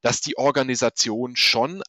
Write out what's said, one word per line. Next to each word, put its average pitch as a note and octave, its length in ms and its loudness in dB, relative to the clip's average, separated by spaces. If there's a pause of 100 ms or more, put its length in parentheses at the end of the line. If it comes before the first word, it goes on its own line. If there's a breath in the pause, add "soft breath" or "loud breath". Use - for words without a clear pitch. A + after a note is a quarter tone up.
dass A#2+ 220 0
die D3 160 -6
Organisation B2 960 0
schon - 520 0